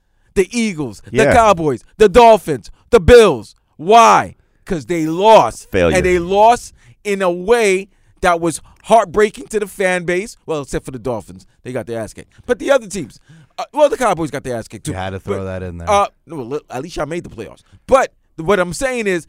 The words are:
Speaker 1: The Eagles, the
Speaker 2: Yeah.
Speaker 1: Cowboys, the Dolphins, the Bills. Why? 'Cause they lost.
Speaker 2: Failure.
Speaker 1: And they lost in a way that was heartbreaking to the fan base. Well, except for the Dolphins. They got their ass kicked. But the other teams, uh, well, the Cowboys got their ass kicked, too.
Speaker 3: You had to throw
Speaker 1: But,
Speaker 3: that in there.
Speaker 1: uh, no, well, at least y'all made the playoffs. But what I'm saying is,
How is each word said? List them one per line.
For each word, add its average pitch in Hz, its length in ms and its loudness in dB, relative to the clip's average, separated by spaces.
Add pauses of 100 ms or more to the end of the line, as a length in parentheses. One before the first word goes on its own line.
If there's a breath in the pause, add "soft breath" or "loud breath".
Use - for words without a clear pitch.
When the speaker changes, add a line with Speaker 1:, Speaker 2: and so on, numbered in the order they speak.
(340)
Speaker 1:
The 190 220 0
Eagles, 151 480 -6
the - 60 -20 (140)
Speaker 2:
Yeah. 277 100 2
Speaker 1:
Cowboys, 170 500 2 (140)
the 214 100 4
Dolphins, 202 640 4 (200)
the 233 100 4
Bills. 175 540 6 (220)
Why? 190 600 4 (280)
'Cause 151 220 -8
they 165 200 -4
lost. 170 640 2
Speaker 2:
Failure. 87 280 2
Speaker 1:
And 180 80 -2
they 180 120 0
lost 202 540 0 (320 soft breath)
in 196 160 -4
a 185 100 -2
way 196 580 -2 (340)
that 175 180 0
was 165 220 -4 (220 soft breath)
heartbreaking 214 640 0
to 214 120 -6
the 208 60 -8
fan 185 380 -4
base. 180 420 -6
Well, 151 160 -8
except 151 240 -10
for 143 60 -16
the 127 60 -14
Dolphins. 104 480 -12 (160)
They 127 100 -16
got 113 140 -10
their 113 140 -10
ass 104 140 -14
kicked. - 180 -20 (140 soft breath)
But 247 120 -4
the 285 120 -6
other 254 160 2
teams, 170 340 -14 (380 soft breath)
uh, 185 60 -8 (100)
well, 294 160 2
the - 80 -8
Cowboys 170 320 -2
got 139 140 -12
their 123 120 -8
ass 110 100 -10
kicked, 104 200 -16
too. 107 60 -8
Speaker 3:
You 92 40 -8
had 95 140 -8
to 95 100 -10
throw 98 200 -8
Speaker 1:
But, 95 40 -10
Speaker 3:
that 92 180 -10
in 87 140 -12
there. 85 140 -8
Speaker 1:
uh, 101 160 2 (180)
no, 160 180 -16
well, 131 180 -10 (100)
at 127 120 -10
least 180 140 -14
y'all 156 80 -6
made 160 200 -10
the 101 60 -18
playoffs. 87 300 -16 (260 soft breath)
But 247 280 0 (220)
what 190 220 -2
I'm 180 140 -4
saying 254 340 -6
is, 180 220 -4